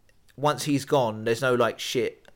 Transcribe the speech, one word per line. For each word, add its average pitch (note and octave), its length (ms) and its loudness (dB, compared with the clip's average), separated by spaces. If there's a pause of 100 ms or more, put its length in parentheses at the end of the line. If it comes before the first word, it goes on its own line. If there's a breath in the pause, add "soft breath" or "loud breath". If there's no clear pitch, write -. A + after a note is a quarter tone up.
(360)
once D3 280 -2
he's C#3+ 200 0
gone, A2 400 0
there's A#2 160 0
no, B2+ 140 2
like, A#2 260 0
"Shit, - 560 -4